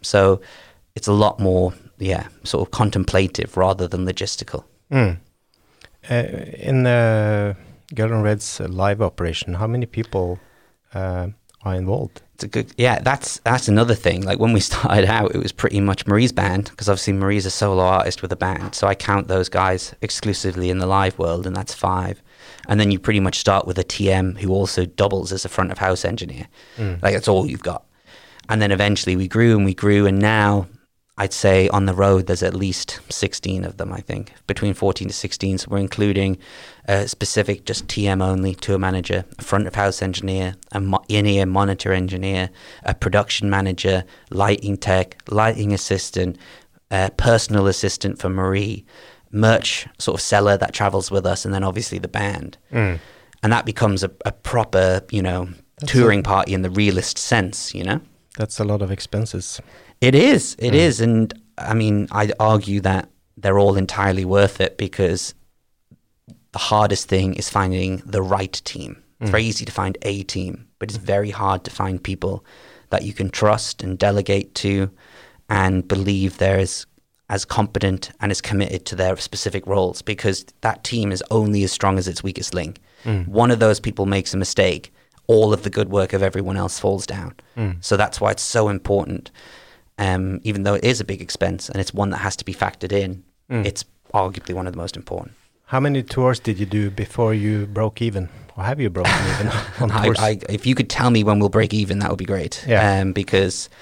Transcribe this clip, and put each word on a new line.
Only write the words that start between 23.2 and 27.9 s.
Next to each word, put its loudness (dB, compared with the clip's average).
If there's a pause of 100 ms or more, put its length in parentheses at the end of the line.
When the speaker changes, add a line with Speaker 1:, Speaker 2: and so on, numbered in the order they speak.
Speaker 1:
much 0
start 2
with -4
a 0
T -2
M 0
who -2
also 0
doubles -2
as -6
a -10
front 0
of -10
house 0
engineer. -6 (300)
Speaker 2:
Mm. -4
Speaker 1:
Like, 2
that's -2
all 4
you've -6
got. -8 (640)